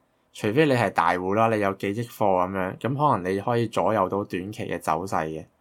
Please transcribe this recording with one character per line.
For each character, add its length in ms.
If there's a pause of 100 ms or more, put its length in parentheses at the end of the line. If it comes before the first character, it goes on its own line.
(320)
除 180
非 140
你 80
係 180
大 220
戶 220
啦， 200
你 60
有 140
幾 160
億 140
貨 440
咁 40
樣， 260
咁 180
可 220
能 140
你 60
可 200
以 80
左 260
右 160
到 160
短 260
期 140
嘅 140
走 260
勢 220
嘅。 180 (160)